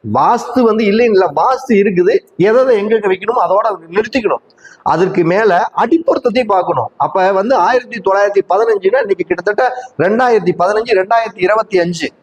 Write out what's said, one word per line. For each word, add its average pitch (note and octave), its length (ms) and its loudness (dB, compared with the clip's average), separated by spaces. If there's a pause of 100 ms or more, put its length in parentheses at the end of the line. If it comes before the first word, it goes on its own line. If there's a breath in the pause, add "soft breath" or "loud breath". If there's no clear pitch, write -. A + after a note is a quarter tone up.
வாஸ்து F3+ 560 0 (100)
வந்து A3 220 0
இல்லைன்னு A3+ 260 2
இல்ல, F#3+ 80 4 (140)
வாஸ்து B3+ 420 0
இருக்குது. F#3+ 320 2 (340)
எதை A#3 140 4
எதை C4 180 2
எங்கெங்க G#3+ 320 0
வைக்கணுமோ G#3 320 -2
அதோட G3 240 0 (280)
நிறுத்திக்கணும். G#3+ 480 -2 (500 loud breath)
அதற்கு F3+ 280 0 (120)
மேல G#3 180 0 (300)
அடிப்பொருத்தத்தையும் A#3+ 720 0
பார்க்கணும். E3+ 360 -2 (160)
அப்ப F#3 200 -2 (140)
வந்து A#3 140 0 (120)
ஆயிரத்தி A#3 420 -2
தொள்ளாயிரத்தி G3 420 2
பதினஞ்சுன்னா G#3 540 0
இன்னைக்கு F#3 260 -4
கிட்டத்தட்ட F#3 360 -2 (400 loud breath)
ரெண்டாயிரத்தி G#3+ 560 0
பதினஞ்சு, G#3+ 300 -2 (100)
ரெண்டாயிரத்தி A3 460 -2
இருபத்தி G#3+ 360 0
அஞ்சு E3+ 240 -4 (160)